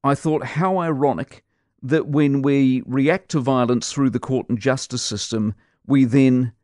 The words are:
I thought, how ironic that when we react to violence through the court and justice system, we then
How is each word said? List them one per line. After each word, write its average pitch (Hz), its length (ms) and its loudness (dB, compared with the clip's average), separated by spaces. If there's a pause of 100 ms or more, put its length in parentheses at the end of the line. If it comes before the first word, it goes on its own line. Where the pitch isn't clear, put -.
I 139 100 0
thought, 151 300 -2
how 185 340 -2
ironic 143 640 -4 (380)
that 147 240 0
when 143 360 2
we 135 420 2
react 139 460 0
to 156 100 0
violence 123 500 0
through 139 200 0
the 120 80 -4
court 131 320 -4
and 120 80 0
justice 127 440 -4
system, 107 520 -4 (320)
we 135 180 4
then 127 480 2 (120)